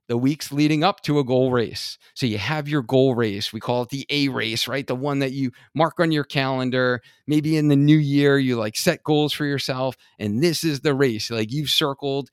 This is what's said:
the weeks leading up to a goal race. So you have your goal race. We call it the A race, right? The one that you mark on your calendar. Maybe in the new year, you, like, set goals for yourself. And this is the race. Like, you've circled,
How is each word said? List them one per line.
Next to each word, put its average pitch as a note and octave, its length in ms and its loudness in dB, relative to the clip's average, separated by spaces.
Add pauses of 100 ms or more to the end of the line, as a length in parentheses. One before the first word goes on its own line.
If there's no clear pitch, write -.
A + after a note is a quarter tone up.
the A#2+ 80 -2
weeks C3+ 340 -2
leading D3+ 320 0
up G3 200 0
to D3 160 0
a C#3+ 60 0
goal B2+ 260 2
race. - 480 -4 (160)
So - 100 -6
you G#2 140 -2
have C#3+ 300 -4
your D3 140 0
goal C3 320 4
race. G#2+ 380 -2
We G#2+ 80 -10
call B2 220 -2
it A#2 80 -8
the C#3 180 -10
A C#3+ 200 0
race, A#2 380 -4
right? C3+ 200 -6
The C3+ 80 -4
one C#3 240 -4
that C3+ 140 -2
you C3+ 180 -4 (240)
mark D#3 260 -2
on E3+ 100 2
your D3+ 140 0
calendar. B2+ 800 -2 (240)
Maybe D3+ 300 0
in D3+ 120 2
the C#3+ 80 6
new D3 220 6
year, C#3+ 400 4
you, B2+ 180 2
like, A2 200 -4
set - 260 0
goals D3+ 320 0
for D3+ 100 -4
yourself. C3 520 -4 (220)
And G#2+ 240 -2
this F3 220 0
is C#3+ 160 -2
the D3 140 2
race. B2+ 360 0
Like, A2+ 220 -4
you've C#3+ 160 -4
circled, C#3 640 -2